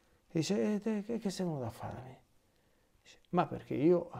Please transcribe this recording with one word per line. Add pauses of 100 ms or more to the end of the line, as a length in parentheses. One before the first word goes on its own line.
(280)
E
dice:
"Eh,
te,
che,
che
sei
venuto
a
fare
da
me?" (840)
Dice: (120)
"Ma
perché
io